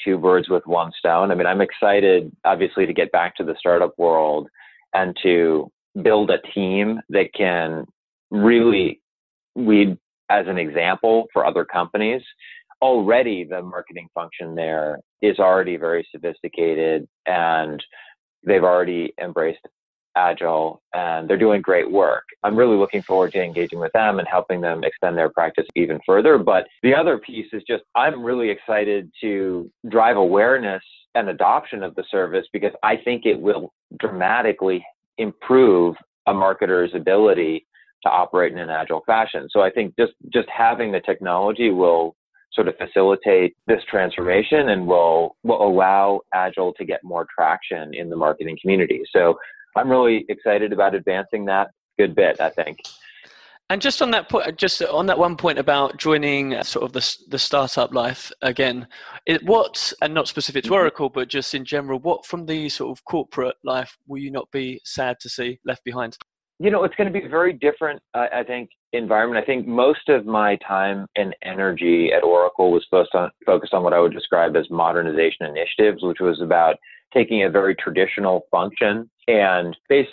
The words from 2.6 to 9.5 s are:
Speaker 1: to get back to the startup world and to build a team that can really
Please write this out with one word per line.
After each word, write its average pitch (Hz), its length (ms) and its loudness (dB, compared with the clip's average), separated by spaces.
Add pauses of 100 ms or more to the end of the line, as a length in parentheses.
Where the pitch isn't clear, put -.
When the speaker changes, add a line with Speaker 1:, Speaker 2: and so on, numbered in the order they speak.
Speaker 1:
to 85 60 -6
get 87 180 -2
back 87 240 0
to - 80 -8
the 80 160 -6
startup 87 400 2
world 78 480 0 (480)
and 92 260 -2
to 82 480 2 (320)
build 107 300 4
a 87 100 0 (140)
team 101 440 -2 (100)
that 95 240 0
can 82 520 -2 (460)
really 107 680 2 (540)